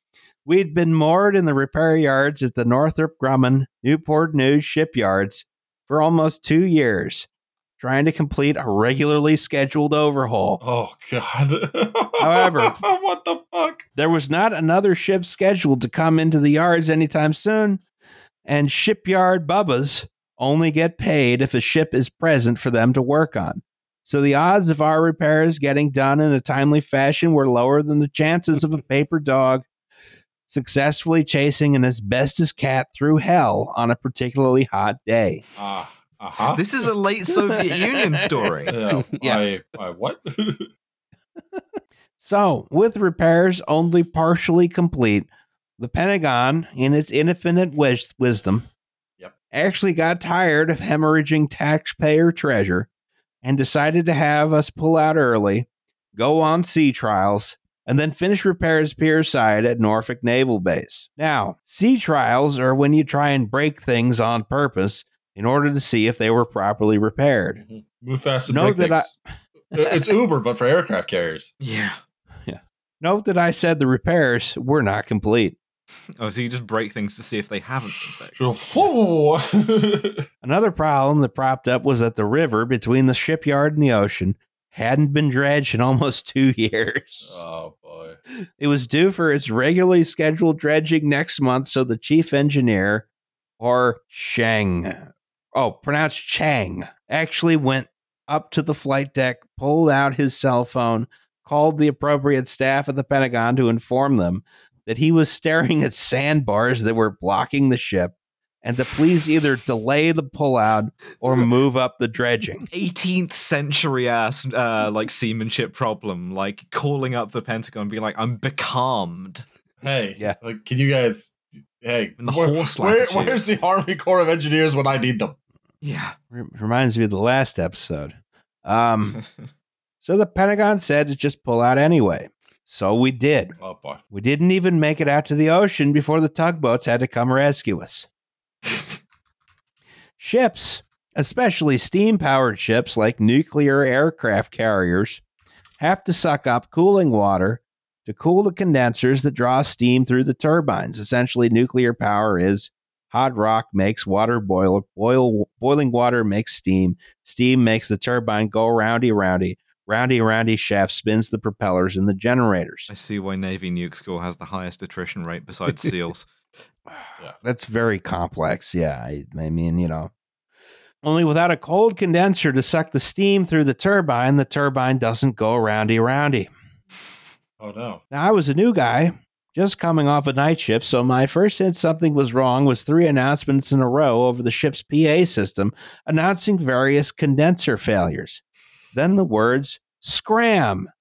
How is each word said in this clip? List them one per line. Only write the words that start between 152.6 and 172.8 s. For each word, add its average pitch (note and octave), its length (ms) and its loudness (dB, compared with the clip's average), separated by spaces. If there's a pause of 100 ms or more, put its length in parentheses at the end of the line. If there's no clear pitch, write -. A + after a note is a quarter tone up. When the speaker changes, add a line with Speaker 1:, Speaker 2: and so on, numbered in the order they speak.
Speaker 2:
hot B2+ 260 0
rock A2 380 0
makes G2+ 340 0
water A2 320 0
boil, F#2+ 560 0
boil, A#2 540 0 (100)
boiling C#3 320 0
water A#2+ 320 2
makes G#2 320 -2
steam. F#2 400 0 (280)
Steam B2+ 400 2
makes A2 260 0
the G#2 80 -2
turbine A2 500 -2
go A2 200 0
roundy, A#2 440 0
roundy. F#2 460 0 (280)
Roundy, A#2+ 360 0
roundy A2+ 340 2
shaft G2 380 0
spins A2 360 -2
the A2+ 80 -4
propellers F#2+ 600 -2
and F#2+ 100 0
the G2+ 60 0
generators. G#2+ 760 -2
Speaker 3:
I G#2 40 -18
see G#2 260 -10
why F#2+ 160 -6
Navy F#2+ 340 -8
Nuke F2 260 -6
School F2 260 -10
has F2 160 -10
the E2+ 80 -18
highest F#2 360 -12
attrition F2+ 440 -12
rate E2+ 200 -12
besides - 360 -8
Speaker 2:
<laughs> - 80 -4
Speaker 3:
seals. F2 360 -8 (960)
Speaker 1:
Yeah. D2+ 100 -20 (120)
Speaker 2:
That's A#2+ 220 -6
very A2+ 340 -2
complex. - 760 -6
Yeah, D#2 280 -4
I, C#2+ 240 -12 (140)
I D#2 100 -6
mean, E2 300 -2
you F2 100 -2
know. D#2+ 220 -8 (920)
Only D#3+ 220 2
without E3 260 2
a D#3+ 60 0
cold G3+ 400 0
condenser F3 560 2
to C3 80 2
suck D#3+ 300 -2